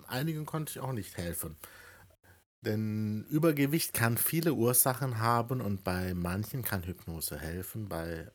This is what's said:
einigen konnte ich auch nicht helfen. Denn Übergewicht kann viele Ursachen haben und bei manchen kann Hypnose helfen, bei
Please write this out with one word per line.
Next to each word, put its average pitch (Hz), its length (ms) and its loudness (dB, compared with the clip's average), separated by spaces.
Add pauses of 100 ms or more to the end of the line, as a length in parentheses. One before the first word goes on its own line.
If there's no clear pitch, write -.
einigen 151 400 -2
konnte 156 240 -4
ich - 80 -10
auch 131 140 -4
nicht 107 240 -6
helfen. 85 400 -4 (1040)
Denn 107 680 0
Übergewicht 151 640 2
kann 117 240 4
viele 165 380 2
Ursachen 123 640 4
haben 117 420 4
und 101 220 -2
bei 92 320 0
manchen 92 480 -2
kann 95 220 -2
Hypnose 82 560 -6
helfen, 90 480 -6
bei 82 460 -6